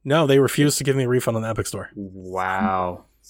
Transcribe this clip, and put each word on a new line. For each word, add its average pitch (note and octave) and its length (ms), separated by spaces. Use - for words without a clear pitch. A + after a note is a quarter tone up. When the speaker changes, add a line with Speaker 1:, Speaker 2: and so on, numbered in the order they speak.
Speaker 1:
no, D3 240
they C3+ 120
refused C#3+ 400
to C3+ 60
give C3+ 120
me C3+ 80
a A#2+ 40
refund B2 280
on A2 60
the A2 60
Epic G2+ 180
Store. F#2+ 280
Speaker 2:
Wow. F#2 1080